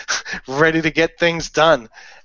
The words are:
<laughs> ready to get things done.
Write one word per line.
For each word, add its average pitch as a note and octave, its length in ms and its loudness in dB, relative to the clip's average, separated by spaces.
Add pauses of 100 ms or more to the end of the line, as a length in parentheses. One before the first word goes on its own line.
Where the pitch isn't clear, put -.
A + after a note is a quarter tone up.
(200)
<laughs> - 280 -12
ready D#3+ 320 2
to D#3 100 -2
get E3 280 -2
things E3 320 -2
done. D3+ 400 2 (340)